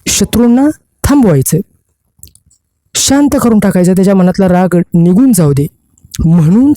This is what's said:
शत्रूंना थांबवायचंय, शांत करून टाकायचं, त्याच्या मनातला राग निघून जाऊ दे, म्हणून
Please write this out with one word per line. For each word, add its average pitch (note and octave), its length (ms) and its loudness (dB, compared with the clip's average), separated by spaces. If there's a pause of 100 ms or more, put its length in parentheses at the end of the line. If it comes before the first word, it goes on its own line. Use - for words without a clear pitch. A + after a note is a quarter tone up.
शत्रूंना A#3+ 600 0 (360)
थांबवायचंय, F#3+ 560 0 (1300)
शांत C#4+ 480 0
करून A3+ 160 0
टाकायचं, F#3 340 0
त्याच्या F#3+ 220 0
मनातला F#3 340 0
राग F3+ 280 0 (180)
निघून F3+ 380 2
जाऊ D#3 200 0
दे, C#3+ 140 -2 (580)
म्हणून F3 520 2